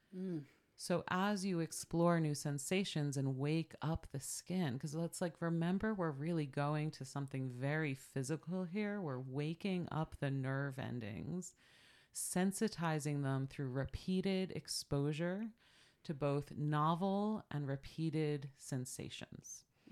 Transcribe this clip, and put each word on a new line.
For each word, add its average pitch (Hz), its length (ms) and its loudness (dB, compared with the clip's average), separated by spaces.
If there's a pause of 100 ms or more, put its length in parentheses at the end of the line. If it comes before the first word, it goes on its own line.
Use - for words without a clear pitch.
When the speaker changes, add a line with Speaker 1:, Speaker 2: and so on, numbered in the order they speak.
(140)
Speaker 1:
Mm. 185 280 -4 (340)
Speaker 2:
So 170 320 0
as 190 380 2
you 175 140 2
explore 165 600 4
new 151 140 4
sensations 147 840 2
and 135 220 2
wake 156 420 2
up 165 320 0
the 131 80 -4
skin, 165 580 0
'cause 147 160 -6
let's, 165 280 -2
like, 170 180 -2
remember 175 540 2
we're 170 160 0
really 151 360 0
going 151 440 2
to - 160 -8
something 135 420 -2
very 139 460 0
physical 151 720 -2
here. 208 360 -2
We're 135 200 -2
waking 156 680 -2
up - 280 -2
the 139 120 0
nerve 135 480 0
endings, 120 760 -6 (580)
sensitizing 160 1080 2
them 135 240 2
through 135 240 -4
repeated 185 800 0
exposure 165 960 -2 (560)
to 170 100 -2
both 143 420 0
novel 170 920 2
and 147 160 -2
repeated 147 880 0
sensations. - 1080 -8 (280)